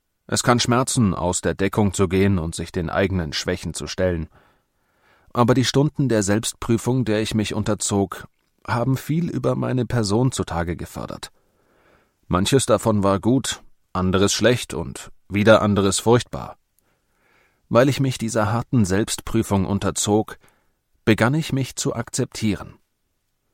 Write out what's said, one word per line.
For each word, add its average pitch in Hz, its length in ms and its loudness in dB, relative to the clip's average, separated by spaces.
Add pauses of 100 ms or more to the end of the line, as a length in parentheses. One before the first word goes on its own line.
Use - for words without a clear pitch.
(260)
Es - 160 -2
kann 120 160 6
schmerzen, 120 560 0
aus 87 260 -2
der 85 140 -2
Deckung 98 380 0
zu 98 160 0
gehen 95 300 2
und 82 180 -6
sich - 160 -10
den 82 180 -4
eigenen 92 420 -2
Schwächen 90 420 -6
zu 73 120 -10
stellen. 87 420 -2 (1040)
Aber 120 220 2
die 131 100 2
Stunden 139 440 0
der 107 160 2
Selbstprüfung, 117 800 0
der 107 160 0
ich 110 140 -2
mich 107 200 -2
unterzog, 104 720 -2 (400)
haben 120 300 0
viel 165 320 -2
über 127 260 -2
meine 127 320 -2
Person 117 460 0
zutage 85 440 -4
gefördert. - 540 -12 (960)
Manches 101 400 2
davon 107 380 2
war 98 160 2
gut, 127 420 0 (300)
anderes 92 400 2
schlecht 120 420 0
und - 360 -10 (180)
wieder 104 340 6
anderes 98 380 2
furchtbar. 113 560 0 (1120)
Weil 123 200 4
ich 135 120 0
mich 135 180 0
dieser 110 340 -2
harten 117 320 2
Selbstprüfung 101 800 0
unterzog, 101 760 0 (640)
begann 131 300 4
ich 160 180 -4
mich 135 240 -2
zu - 180 -4
akzeptieren. - 800 -4 (800)